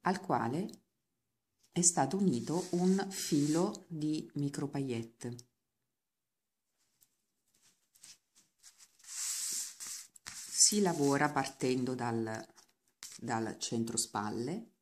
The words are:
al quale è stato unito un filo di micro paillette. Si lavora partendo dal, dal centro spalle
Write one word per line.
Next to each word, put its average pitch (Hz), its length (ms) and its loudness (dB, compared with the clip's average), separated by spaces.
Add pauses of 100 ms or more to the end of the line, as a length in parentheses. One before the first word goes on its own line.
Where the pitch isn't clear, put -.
al 185 180 2
quale 139 640 -2 (840)
è 175 120 0
stato 143 340 4
unito 156 540 2
un 185 400 4
filo 160 760 0
di 151 480 -4
micro 143 320 -4
paillette. 120 720 -6 (3750)
Si - 1700 0
lavora 147 500 4
partendo 131 640 0
dal, 113 520 -2 (720)
dal 113 400 -2
centro 113 380 -2
spalle 113 760 -4 (120)